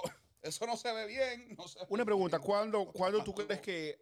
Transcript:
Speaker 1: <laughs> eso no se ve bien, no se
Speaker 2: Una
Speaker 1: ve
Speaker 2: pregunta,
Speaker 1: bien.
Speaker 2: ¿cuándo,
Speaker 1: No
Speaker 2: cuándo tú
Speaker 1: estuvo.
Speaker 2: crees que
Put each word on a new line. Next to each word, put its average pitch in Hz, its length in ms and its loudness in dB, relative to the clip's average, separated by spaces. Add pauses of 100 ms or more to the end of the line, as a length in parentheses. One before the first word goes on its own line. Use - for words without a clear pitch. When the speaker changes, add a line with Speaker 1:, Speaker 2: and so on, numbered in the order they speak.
(220)
Speaker 1:
<laughs> - 200 -20
eso 160 240 -4
no 233 120 -2
se 233 160 -2
ve 220 140 -4
bien, 240 500 -4
no 175 100 -12
se - 120 -16 (100)
Speaker 2:
Una 214 140 2
Speaker 1:
ve - 20 2
Speaker 2:
pregunta, 190 320 4
Speaker 1:
bien. 147 100 -2
Speaker 2:
¿cuándo, 208 380 4
Speaker 1:
No 190 80 -16
Speaker 2:
cuándo 202 320 2
tú 202 60 -4
Speaker 1:
estuvo. 208 160 -4
Speaker 2:
crees 196 140 -2
que 160 400 -4